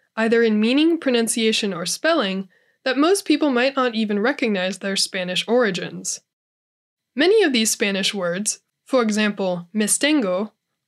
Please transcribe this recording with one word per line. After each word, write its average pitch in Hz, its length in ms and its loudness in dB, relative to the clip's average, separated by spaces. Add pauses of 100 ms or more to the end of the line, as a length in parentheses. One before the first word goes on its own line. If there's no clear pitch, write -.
(140)
either 233 280 2
in 214 180 2
meaning, 302 380 2
pronunciation, 226 760 0
or 175 140 -6
spelling, 196 640 -2 (340)
that 262 140 0
most 359 260 2
people 294 260 2
might 254 260 0
not 247 180 0
even 214 240 -2
recognize 202 640 -2
their 196 160 -4
Spanish 180 520 -4
origins. 190 720 -2 (960)
Many 381 260 4
of 294 120 2
these 220 160 2
Spanish 196 420 -2
words, 185 480 -4 (240)
for 262 160 0
example, 202 760 -2
"mistengo," 214 800 0 (360)